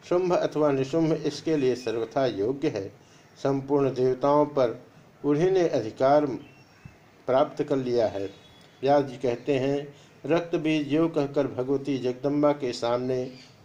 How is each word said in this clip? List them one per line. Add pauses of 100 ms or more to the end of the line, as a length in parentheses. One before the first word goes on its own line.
शुंभ
अथवा
निशुंभ
इसके
लिए
सर्वथा
योग्य
है। (540)
संपूर्ण
देवताओं
पर (420)
उन्हीं
ने
अधिकार (1000)
प्राप्त
कर
लिया
है। (560)
व्यास
जी
कहते
हैं, (300)
रक्तबीज
यो
कहकर
भगवती
जगदम्बा
के
सामने (340)